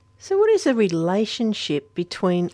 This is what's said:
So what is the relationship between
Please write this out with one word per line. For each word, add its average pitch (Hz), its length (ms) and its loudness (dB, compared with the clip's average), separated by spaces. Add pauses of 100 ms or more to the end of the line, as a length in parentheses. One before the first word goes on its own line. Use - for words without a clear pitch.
(180)
So - 180 -4
what 427 140 4
is 427 140 2
the 262 100 2
relationship 190 1200 -2
between 175 600 -2